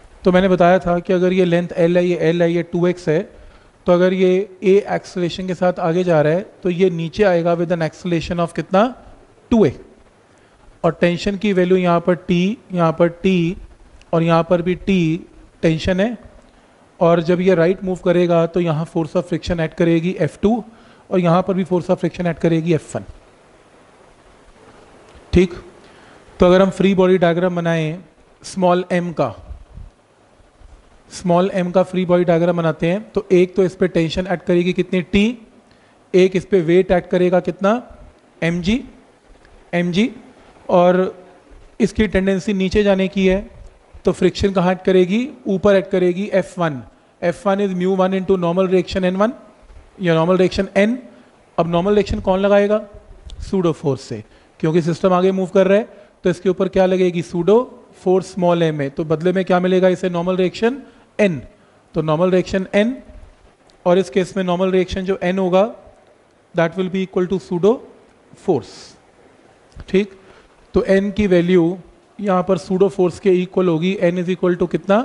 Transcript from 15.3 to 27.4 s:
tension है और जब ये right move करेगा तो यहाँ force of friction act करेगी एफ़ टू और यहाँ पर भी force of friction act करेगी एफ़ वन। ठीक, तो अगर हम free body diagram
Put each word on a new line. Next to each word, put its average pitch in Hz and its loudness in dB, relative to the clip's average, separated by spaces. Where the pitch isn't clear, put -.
tension 175 0
है 220 -2
और 170 2
जब 175 0
ये 185 2
right 175 0
move 185 -6
करेगा 175 2
तो 170 -4
यहाँ 165 -2
force 160 -4
of 180 -2
friction 170 -4
act 160 -4
करेगी 165 0
एफ़ - -4
टू 220 0
और 190 0
यहाँ 175 2
पर 185 -2
भी 185 -2
force 180 -2
of 180 0
friction 175 -4
act - -8
करेगी 165 0
एफ़ - -4
वन। 104 -10
ठीक, 180 2
तो 185 4
अगर 185 6
हम 196 2
free 190 0
body 185 4
diagram 175 0